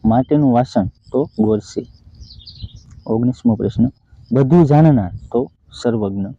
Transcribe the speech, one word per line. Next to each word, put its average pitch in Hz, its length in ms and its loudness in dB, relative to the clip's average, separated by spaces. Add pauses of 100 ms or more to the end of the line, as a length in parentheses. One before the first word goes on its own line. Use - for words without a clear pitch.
માટેનું 131 480 0
વાસણ, 120 340 0
તો - 520 -6
ગોરસી. 107 480 -2 (1200)
ઓગણીસમો 120 480 -2
પ્રશ્ન, 104 360 -2 (420)
બધું 139 340 4
જાણનાર, 143 440 4 (220)
તો 120 180 -4 (320)
સર્વજ્ઞ. 101 440 -4 (120)